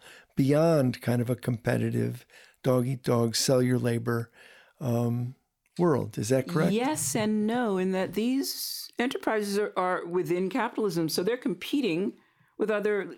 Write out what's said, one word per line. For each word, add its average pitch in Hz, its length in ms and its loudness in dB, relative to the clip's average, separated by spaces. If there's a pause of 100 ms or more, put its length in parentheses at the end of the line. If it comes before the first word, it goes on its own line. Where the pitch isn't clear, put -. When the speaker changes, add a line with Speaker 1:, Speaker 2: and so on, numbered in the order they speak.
(360)
Speaker 1:
beyond 143 640 2
kind 123 180 2
of 117 80 -2
a 123 80 0
competitive 117 880 -2 (380)
dog 127 240 2
eat 131 160 -4
dog, 117 340 2
sell 127 260 4
your 127 160 2
labor, 117 520 -2 (500)
um, 120 540 -2 (440)
world. 123 380 2
Is 110 140 -4
that 131 180 2
correct? 170 240 2
Speaker 2:
Yes 262 420 -2
and 214 320 0
no, 226 300 0
in 185 160 0
that 185 220 -2
these - 840 -2
enterprises 220 600 0
are, 208 180 -2
are 180 300 0
within 175 420 0
capitalism, 208 600 -2
so 175 120 0
they're 220 140 0
competing 214 760 -2 (420)
with 208 140 -2
other, 208 480 -2